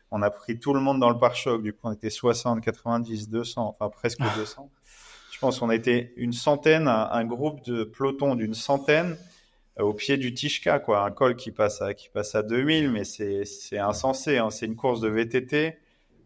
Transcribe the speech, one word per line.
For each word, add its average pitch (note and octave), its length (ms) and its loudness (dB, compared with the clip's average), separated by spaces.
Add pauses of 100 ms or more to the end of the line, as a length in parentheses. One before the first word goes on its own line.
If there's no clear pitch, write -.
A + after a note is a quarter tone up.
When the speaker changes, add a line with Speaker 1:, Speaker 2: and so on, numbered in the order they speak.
Speaker 1:
on G#2 140 -2
a G#2 80 4
pris A#2 280 -6
tout C#3 140 2
le C#3 60 2
monde C3+ 200 2
dans A#2+ 120 6
le A#2+ 80 0
pare-choc. A#2+ 420 2
Du G#2+ 100 -6
coup, - 120 -12
on A2 100 -4
était G#2+ 160 -6
soixante, A#2 520 0
quatre-vingt-dix, A2+ 680 -4
deux A#2 140 -2
cents. A#2 360 -6
Enfin, G#2 120 -4
presque - 280 -4
Speaker 2:
<laughs> A2 160 0
Speaker 1:
deux G#2+ 100 -4
cents. - 260 -16 (600)
Je - 60 -16
pense B2+ 220 0
qu'on A#2 100 0
était A#2+ 480 2
une A#2+ 160 -2
centaine, D3+ 540 4
un, A2+ 240 2
un A2+ 140 0
groupe C3+ 380 -4
de A#2 200 -2
peloton C3+ 500 0
d'une A2 220 -2
centaine, D3+ 600 2 (640)
euh, G#2+ 40 0
au G#2 100 2
pied C#3 240 0
du B2 160 -4
Tishka, D3 460 0
quoi. G#2 240 2
Un G2+ 80 -2
col B2 240 2
qui A2+ 160 -12
passe G#2 320 0
à, G2+ 100 -2
qui - 160 -20
passe - 240 -6
à G#2+ 80 2
deux A#2 220 0
mille, D3+ 260 2
mais G#2+ 140 0
c'est, G2 420 -4
c'est - 320 -10
insensé, C3 600 0
hein. A2 100 2
C'est A2 160 -8
une A2 100 -4
course A#2+ 240 0
de A2 100 2
V A#2 200 0
T B2+ 160 0
T. D3+ 320 -2 (480)